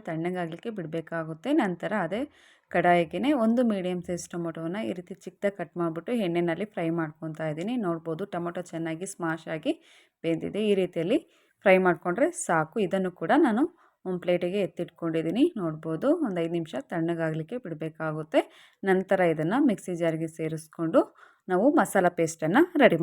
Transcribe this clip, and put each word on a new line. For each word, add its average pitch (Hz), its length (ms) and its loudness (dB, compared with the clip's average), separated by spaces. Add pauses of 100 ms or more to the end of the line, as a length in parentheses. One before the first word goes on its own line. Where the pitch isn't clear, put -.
ತಣ್ಣಗಾಗಲಿಕ್ಕೆ 170 720 -6
ಬಿಡಬೇಕಾಗುತ್ತೆ. 160 720 -8 (140)
ನಂತರ 175 280 -4 (140)
ಅದೇ 208 160 -4 (520)
ಕಡಾಯಿಗೆ 175 560 2 (140)
ಒಂದು 233 160 4 (120)
ಮೀಡಿಯಮ್ 180 340 -2
ಸೈಜ್ 175 260 -6
ಟೊಮೊಟೊವನ್ನು 170 480 -6 (100)
ಈ - 80 -6
ರೀತಿ 180 160 -14 (100)
ಚಿಕ್ಕದಾಗಿ 196 340 -4
ಕಟ್ 165 220 -10
ಮಾಡಿಬಿಟ್ಟು 170 320 -4 (140)
ಎಣ್ಣೆಯಲ್ಲಿ 170 480 0
ಫ್ರೈ 170 140 -2 (120)
ಮಾಡ್ಕೊತಾ 160 520 -6
ಇದ್ದೀನಿ. 180 220 -4 (120)
ನೋಡ್ಬೋದು, 165 360 -4 (120)
ಟೊಮೊಟೊ 170 360 -4
ಚೆನ್ನಾಗಿ 165 440 -6
ಸ್ಮ್ಯಾಶ್ 160 320 -4 (100)
ಆಗಿ 208 160 -2 (520)
ಬೆಂದಿದೆ. 165 360 -2 (100)
ಈ - 100 4
ರೀತಿಯಲ್ಲಿ 180 360 0 (460)
ಫ್ರೈ 190 120 8 (120)
ಮಾಡ್ಕೊಂಡ್ರೆ 180 400 2 (200)
ಸಾಕು. 160 300 0 (100)
ಇದನ್ನು 185 240 -2 (100)
ಕೂಡ 165 120 0 (140)
ನಾನು 233 160 2 (460)
ಒಂದು 180 160 -2
ಪ್ಲೇಟಿಗೆ 175 420 0
ಎತ್ತಿಟ್ಕೊಂಡಿದ್ದೀನಿ. 170 800 -2 (160)
ನೋಡ್ಬೋದು, 160 480 -4 (180)
ಒಂದು 185 180 -2
ಐದು 170 140 -2
ನಿಮಿಷ 165 160 -6 (180)
ತಣ್ಣಗಾಗಲಿಕ್ಕೆ 165 720 -4
ಬಿಡಬೇಕಾಗುತ್ತೆ. 160 760 -4 (500)
ನಂತರ 185 300 2 (140)
ಇದನ್ನು 165 240 0 (120)
ಮಿಕ್ಸಿ 185 320 -4
ಜಾರ್ಗೆ 160 260 -2 (100)
ಸೇರಿಸ್ಕೊಂಡು 160 600 0 (520)
ನಾವು 240 140 4 (140)
ಮಸಾಲ 190 280 2 (120)
ಪೇಸ್ಟನ್ನು 165 420 2 (200)
ರೆಡಿ 165 200 6